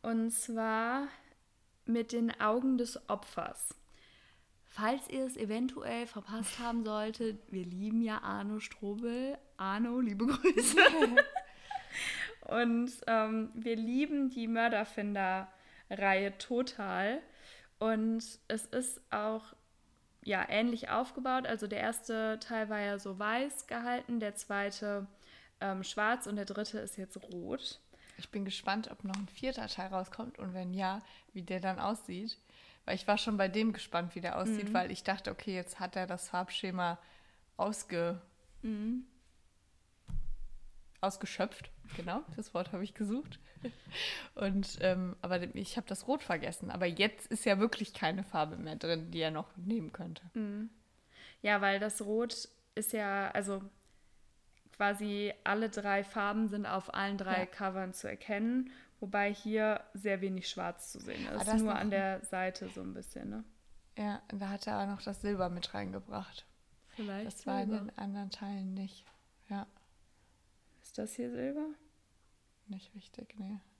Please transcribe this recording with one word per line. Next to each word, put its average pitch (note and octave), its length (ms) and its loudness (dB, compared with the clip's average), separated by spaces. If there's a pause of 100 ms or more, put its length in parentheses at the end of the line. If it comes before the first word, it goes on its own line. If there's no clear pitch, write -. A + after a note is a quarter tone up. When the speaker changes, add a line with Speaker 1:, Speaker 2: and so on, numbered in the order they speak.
Speaker 1:
Und A3+ 280 2
zwar A3+ 760 0 (760)
Mit A#3 280 2
den A#3 280 2
Augen B3 380 6
des - 300 -2
Opfers. - 680 -4 (920)
Falls A#3+ 440 0
ihr C4 180 -2
es B3+ 100 -6
eventuell A#3 720 -2
verpasst A3 520 -6
haben A#3 260 0
solltet, G#3+ 560 -2 (120)
wir F#3 120 -4
lieben G#3 380 2
ja G#3+ 200 2
Arno G3+ 380 -2
Strobel. A#3+ 760 -4 (200)
Arno, A3+ 440 0
liebe A3 260 2
Grüße. C4+ 540 6
Speaker 2:
<laughs> C#4+ 460 10 (1200)
Speaker 1:
Und, A#3+ 440 4 (140)
ähm, A3 480 4
wir A3+ 220 0
lieben C4 540 4
die A#3+ 180 -2
Mörderfinder-Reihe G3 1900 2
total. A3+ 840 0 (580)
Und A3+ 460 4 (240)
es A3 180 -2
ist - 340 -2 (100)
auch, A3 320 0 (840)
ja, G3 240 2
ähnlich A#3 400 2
aufgebaut. C4 580 0
Also G#3+ 200 -2
der G3+ 140 -2
erste A3 600 0
Teil A3 280 -2
war G#3+ 120 0
ja G3+ 180 0
so F#3+ 200 -6
weiß A#3+ 480 0
gehalten, A#3+ 540 -2
der G#3 160 0
zweite, G3+ 720 -2 (540)
ähm, F#3+ 240 0
schwarz A3 420 2
und G#3 100 -2
der G3+ 80 -2
dritte G#3 340 -4
ist - 200 -6
jetzt F#3+ 180 -8 (160)
rot. F3+ 480 -6 (380)
Speaker 2:
Ich - 120 -14
bin G3 160 -4
gespannt, G3 440 -2
ob - 140 -12
noch F#3+ 120 -2
ein G3 120 -4
vierter - 400 -4
Teil F#3 200 -6
rauskommt F#3+ 500 -4
und F#3 160 -6
wenn F3+ 180 -4
ja, F#3+ 300 0 (320)
wie F#3 80 -8
der F#3 180 -2
dann F#3+ 180 0
aussieht. G3+ 600 -4 (480)
Weil - 80 0
ich - 120 -4
war G#3 120 6
schon G#3+ 180 2
bei G3 120 6
dem G#3+ 240 4
gespannt, E3+ 420 -2
wie F3+ 80 -4
der - 160 -2
aussieht, G#3 320 2
Speaker 1:
Mhm. A3 40 0
Speaker 2:
weil F#3 160 4
ich F#3 120 -6
dachte, G3 280 0
okay, F#3+ 240 -4
jetzt F#3 260 -6
hat F#3 160 -2
er F#3 100 0
das F3+ 240 -6
Farbschema F3+ 680 0 (600)
ausge-, F3+ 600 0 (420)
Speaker 1:
Mhm. A3 420 -2 (2000)
Speaker 2:
ausgeschöpft. - 680 -2 (260)
Genau, F3+ 260 -4 (140)
das - 180 -10
Wort F3+ 180 -2
habe F#3+ 120 -2
ich - 100 -8
gesucht. A3 440 -4 (960)
Und, G3 460 0
ähm, F#3 420 2
aber F3+ 160 0
dem, F3 160 -2
ich - 220 -4
habe A#3 100 -4
das - 220 -6
Rot C#4+ 140 2
vergessen. E3+ 480 -4
Aber F#3 160 0
jetzt F#3+ 420 0
ist - 160 -2
ja G3 140 6
wirklich A3 360 0
keine F#3+ 280 0
Farbe D#3 340 0
mehr D#3 200 -6
drin, E3 340 0
die E3 100 -4
er D#3+ 100 2
noch D#3 260 -6
nehmen F#3 360 -2
könnte. E3+ 300 -10 (120)
Speaker 1:
Mhm. G#3+ 360 -4 (720)
Ja, G#3 180 6
weil G3 200 6
das G#3+ 220 0
Rot A3+ 460 0 (260)
ist - 180 2
ja, G3 400 0
also G3 300 0 (1120)
quasi G3+ 560 0 (120)
alle G#3+ 260 2
drei G3+ 340 0
Farben G#3 440 2
sind G#3 180 -2
auf - 280 -2
allen G3+ 220 0
drei F#3 240 0
Speaker 2:
Ja. F#3 60 0
Speaker 1:
Covern F#3+ 480 -4
zu - 140 -6
erkennen, A#3 600 0 (300)
wobei G3+ 320 2
hier G#3+ 500 2 (120)
sehr G3 260 0
wenig F#3+ 280 -2
Schwarz - 440 -4
zu - 80 -10
sehen - 300 -6
Speaker 2:
Ah, - 60 -4
Speaker 1:
ist, - 120 0
Speaker 2:
da A3 60 4
ist A3 80 6
Speaker 1:
nur G#3+ 100 4
Speaker 2:
noch - 80 2
Speaker 1:
an G#3 60 0
Speaker 2:
ein G#3 40 2
Speaker 1:
der F#3+ 360 2
Seite F#3 420 -2
so F#3+ 140 -10
ein F#3+ 120 -6
bisschen, G3+ 360 -8
ne? A3 140 -8 (520)
Speaker 2:
Ja, G#3 320 -2
da G3 220 -6
hat G3+ 160 -6
er G#3 160 0
auch G3 40 0
noch G3+ 140 -4
das G3+ 220 -8
Silber F#3+ 260 2
mit F3 240 -4
reingebracht. - 720 -6 (440)
Speaker 1:
Vielleicht G#3 380 -6
Speaker 2:
Das - 200 -10
war G3 160 0
in G3+ 80 0
Speaker 1:
Silber. G#3 160 -2
Speaker 2:
den - 120 -10
anderen G3+ 320 -4
Teilen G3 440 -6
nicht. F#3+ 320 -8 (420)
Ja. G3+ 180 -4 (1160)
Speaker 1:
Ist - 160 -12
das G#3+ 160 -4
hier A#3+ 160 -4
Silber? C#4 360 -2 (1000)
Speaker 2:
Nicht F#3+ 260 -12
wichtig, - 440 -16
nee. G3+ 200 -8 (220)